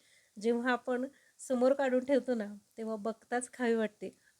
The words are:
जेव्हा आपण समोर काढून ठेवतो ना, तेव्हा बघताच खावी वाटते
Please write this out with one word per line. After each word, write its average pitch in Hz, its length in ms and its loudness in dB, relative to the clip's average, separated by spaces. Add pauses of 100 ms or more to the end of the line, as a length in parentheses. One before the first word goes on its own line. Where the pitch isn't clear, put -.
(360)
जेव्हा 233 360 0
आपण 247 340 -2 (340)
समोर 254 320 2
काढून 262 320 2
ठेवतो 254 300 2
ना, 214 120 -4 (300)
तेव्हा 220 200 -6
बघताच 226 560 -6
खावी 233 220 0
वाटते 214 360 -2 (300)